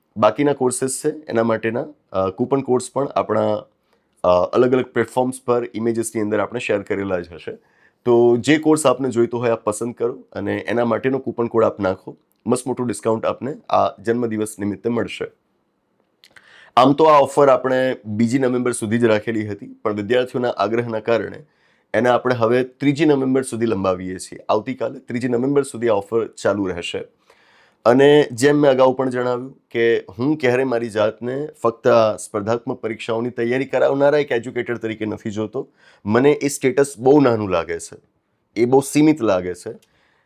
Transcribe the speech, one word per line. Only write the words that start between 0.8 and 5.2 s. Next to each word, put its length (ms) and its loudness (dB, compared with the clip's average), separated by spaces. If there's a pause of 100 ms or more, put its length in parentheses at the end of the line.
છે 60 -2 (180)
એના 140 0
માટેના, 420 -2 (280)
અ, 180 -2
કૂપન 300 -2
કોડ્સ 320 -2
પણ 160 -4
આપણા, 460 -2 (680)
અ, 40 2
અલગ 460 2
અલગ 100 2
પ્લેટફોર્મ્સ 600 -4